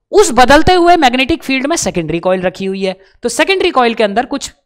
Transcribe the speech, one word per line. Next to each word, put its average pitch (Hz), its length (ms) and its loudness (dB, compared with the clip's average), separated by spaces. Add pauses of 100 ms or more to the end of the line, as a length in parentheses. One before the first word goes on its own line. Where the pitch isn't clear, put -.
(120)
उस 370 220 4
बदलते 277 400 4
हुए 349 240 4
मैग्नेटिक 262 460 0
फील्ड 262 240 -4
में 330 100 -4
सेकेंडरी 170 420 -4
कॉइल 185 220 -2
रखी 180 240 -6
हुई 190 180 -6
है, 185 120 -6 (280)
तो 240 60 -4
सेकेंडरी 370 420 -2
कॉइल 240 220 0
के 226 100 -2
अंदर 214 220 -2
कुछ 269 260 -10 (140)